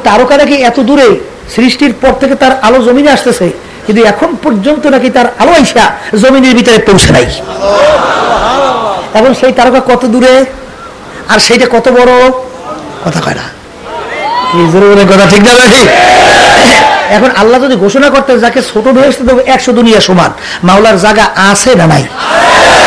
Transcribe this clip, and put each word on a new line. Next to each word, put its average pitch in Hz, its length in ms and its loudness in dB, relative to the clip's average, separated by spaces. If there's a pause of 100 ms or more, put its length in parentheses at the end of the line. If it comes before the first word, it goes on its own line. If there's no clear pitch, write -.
তারকা 240 340 2
নাকি 285 160 0 (120)
এত - 100 -2 (100)
দূরে, 277 200 2 (460)
সৃষ্টির 247 380 0 (100)
পর 262 180 2
থেকে 269 220 -2
তার 254 100 2 (140)
আলো 254 200 2
জমিনে 285 300 2
আসতেছে, 208 300 -2 (380)
কিন্তু 214 160 0 (100)
এখন 311 200 -2 (140)
পর্যন্ত 254 400 -2 (100)
নাকি 247 220 0
তার 240 100 2 (160)
আলো 311 160 2
আইসা 233 260 2 (380)
জমিনের 262 360 4
ভিতরে 226 200 2 (100)
পৌঁছে 190 280 2
নাই। - 100 2 (1900)
এবং 254 120 2 (100)
সেই 262 180 2
তারকা 254 220 0 (100)
কত 240 120 2 (120)
দূরে? 254 180 4 (960)
আর 214 80 0
সেইটা 247 340 0
কত 233 160 0
বড়? 247 400 4 (760)
কথা 165 160 -4
কয় - 140 -6
না। - 80 -12 (1080)
কি 170 200 0
জোরে 196 140 2
বলে 202 180 4
কথা, 190 260 2
ঠিক 202 80 4
না 240 160 4
ভাই? 247 320 4 (1200)
এখন 220 280 0
আল্লাহ 226 240 2
যদি 262 160 0
ঘোষণা 208 340 0
করতে, 269 280 0
"যাকে 233 240 0
ছোট 220 260 -4
বেহেশতে 262 360 0
দেবো, 254 160 2
একশো 254 320 0
দুনিয়া 220 280 2
সমান", 180 320 0 (320)
মাওলার 202 360 2
জায়গা 208 240 0 (120)
আছে 202 380 0
না 175 120 2
নাই? 147 160 0 (840)